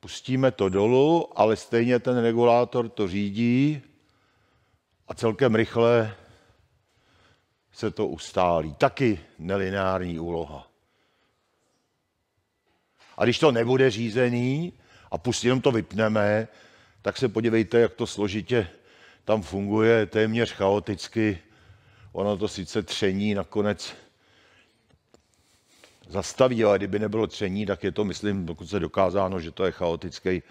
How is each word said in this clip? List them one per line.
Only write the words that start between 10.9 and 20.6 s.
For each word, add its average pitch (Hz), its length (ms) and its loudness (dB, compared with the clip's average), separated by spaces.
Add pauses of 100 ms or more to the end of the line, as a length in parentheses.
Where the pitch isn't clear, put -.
A - 80 0
když 117 140 2
to 156 140 6
nebude 127 380 2
řízený 123 840 -2 (380)
a 95 80 -8
pust-, 117 260 -4
jenom 127 160 4
to 139 120 2
vypneme, 107 760 0 (540)
tak 101 140 -4
se 131 120 -2
podívejte, 113 520 2
jak 110 140 2
to 117 120 -4
složitě 104 600 -2 (560)
tam 107 180 0
funguje, 104 640 2
téměř 110 460 0
chaoticky. 101 880 0 (720)